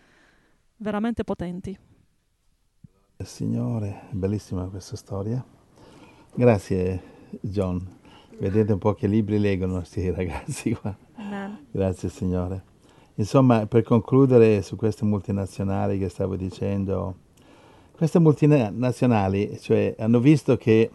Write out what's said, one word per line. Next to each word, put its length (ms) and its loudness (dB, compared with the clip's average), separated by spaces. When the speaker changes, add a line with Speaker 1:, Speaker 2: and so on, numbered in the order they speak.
Speaker 1:
veramente 460 -4
potenti. 520 -8
Speaker 2:
Signore, 840 -6
bellissima 540 -4
questa 300 -14
storia. 480 -8
Grazie, 680 2
John. 540 -4
Vedete 340 0
un 60 -2
po' 140 2
che 140 -4
libri 320 0
leggono 380 0
questi 320 -6
<laughs> 20 0
ragazzi 640 -6
qua. 200 -10
Speaker 1:
Amen. 560 -12
Speaker 2:
Grazie, 380 -4
Signore. 540 -6
Insomma, 500 4
per 160 2
concludere 800 6
su 140 -10
queste 280 -4
multinazionali 960 -2
che 120 -4
stavo 260 -4
dicendo, 800 -4
queste 280 0
multinazionali, 1400 2
cioè, 380 0
hanno 220 2
visto 360 4
che, 400 4